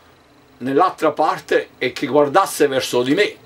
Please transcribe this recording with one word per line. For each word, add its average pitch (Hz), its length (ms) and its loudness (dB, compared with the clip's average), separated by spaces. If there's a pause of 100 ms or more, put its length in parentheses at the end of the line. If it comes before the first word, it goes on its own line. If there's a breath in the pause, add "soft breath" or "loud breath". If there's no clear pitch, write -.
(600 soft breath)
nell'altra 151 520 0
parte 165 680 -2
e 127 140 -4
che - 160 -8
guardasse 143 600 2
verso 131 360 0
di 131 100 0
me. 190 320 -2